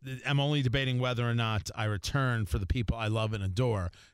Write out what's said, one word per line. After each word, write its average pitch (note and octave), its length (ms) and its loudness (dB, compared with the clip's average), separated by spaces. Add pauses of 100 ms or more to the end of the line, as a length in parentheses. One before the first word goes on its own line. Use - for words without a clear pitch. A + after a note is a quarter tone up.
th-, C3 220 -10
I'm C#3+ 140 2
only C#3+ 220 2
debating B2+ 380 2
whether B2 280 0
or A#2 60 0
not A2 420 0
I A2 100 -2
return A2+ 600 0
for A#2 140 -2
the G2 60 -2
people A#2+ 320 0
I A2 100 -2
love A2 260 0
and G2+ 100 -4
adore. F#2+ 480 0 (220)